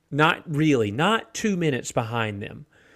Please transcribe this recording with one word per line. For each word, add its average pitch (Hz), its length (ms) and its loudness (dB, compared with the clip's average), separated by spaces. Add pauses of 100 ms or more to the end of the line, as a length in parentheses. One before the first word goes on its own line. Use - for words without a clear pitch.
not 156 380 4
really. 143 420 2
Not 180 460 0
two 208 200 -2
minutes 151 360 -2
behind 110 500 -4
them. 147 240 -14 (300)